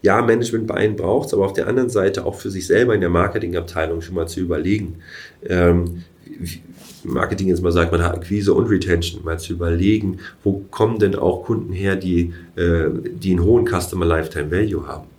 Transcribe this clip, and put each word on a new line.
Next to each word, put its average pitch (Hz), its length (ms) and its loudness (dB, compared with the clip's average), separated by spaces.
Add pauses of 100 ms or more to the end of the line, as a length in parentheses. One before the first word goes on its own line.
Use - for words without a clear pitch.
ja, 104 220 4
Management 113 440 0
bei - 180 0
Ihnen 107 120 0
braucht's, 113 380 -2
aber 95 100 4
auf 98 80 -2
der - 160 -2
anderen 123 220 0
Seite 98 340 0
auch - 120 -4
für - 140 -8
sich 92 160 -8
selber 113 280 4
in 101 60 2
der 87 100 0
Marketingabteilung 85 880 -2
schon 92 140 -10
mal 82 120 -2
zu 92 140 -8
überlegen, 87 560 -2 (500)
ähm, 87 560 2 (220)
wie, - 380 -12 (420)
Marketing 95 440 -2
jetzt 87 140 2
mal 87 80 4
sagt, 85 220 4
man 82 100 2
hat 85 120 0
Akquise 101 400 0
und - 120 4
Retention, 87 580 0
mal 82 140 -4
zu - 140 -8
überlegen, 90 680 0 (240)
wo 98 280 0
kommen 113 280 0
denn 101 160 2
auch - 300 0
Kunden 107 280 -2
her, 95 240 0
die, 87 360 0 (240)
äh, 85 320 2 (160)
die - 280 -2
einen 85 120 4
hohen 117 220 6
Customer 87 400 -2
Lifetime 80 440 -2
Value 98 360 -2
haben. - 200 -12 (120)